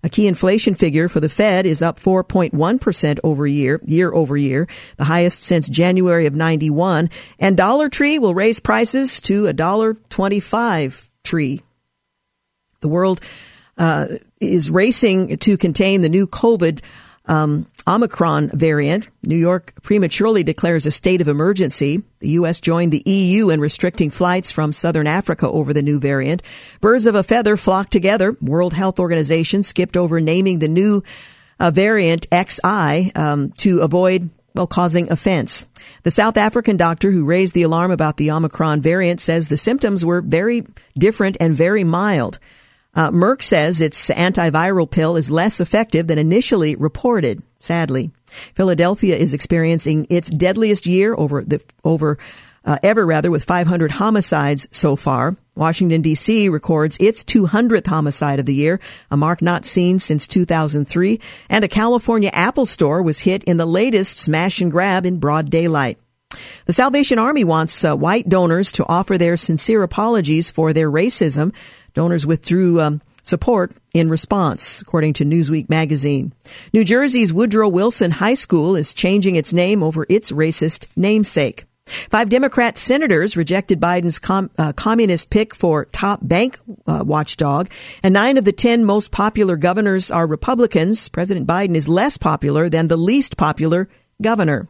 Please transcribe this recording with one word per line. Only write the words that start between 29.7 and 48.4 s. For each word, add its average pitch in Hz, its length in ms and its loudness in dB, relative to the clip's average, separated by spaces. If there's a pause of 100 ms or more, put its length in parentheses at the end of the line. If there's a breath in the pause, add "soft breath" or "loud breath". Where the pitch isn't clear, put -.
over 165 240 0
naming 180 380 0
the 151 100 0
new, 196 340 2 (580 loud breath)
uh, 170 100 2
variant 180 640 0
X - 320 2
I, 185 500 0
um, 147 440 -2
to 180 220 2
avoid, 180 480 0 (260)
well, 175 120 -2
causing 175 440 0
offense. - 560 0 (360 loud breath)
The - 80 2
South - 260 2
African 214 400 0
doctor 170 340 0
who 175 140 2
raised 175 300 0
the 175 80 2
alarm 170 280 0
about 156 260 -2
the 151 160 0
Omicron 156 480 -2
variant 175 400 0
says 165 280 0
the 170 80 0
symptoms 208 480 0
were 175 160 0
very 208 440 -2 (340 soft breath)
different 196 420 0
and 165 140 2
very 180 300 2
mild. 170 540 -2 (560 soft breath)
Uh, 160 160 0
Merck 196 320 2
says 160 400 2
its - 260 2
antiviral 170 840 0
pill 160 260 0
is 135 140 -2
less 180 300 0
effective 175 460 0
than 160 100 0
initially 160 600 0
reported, 156 640 -2 (180)
sadly. 165 500 -4 (140)
Philadelphia 180 920 -2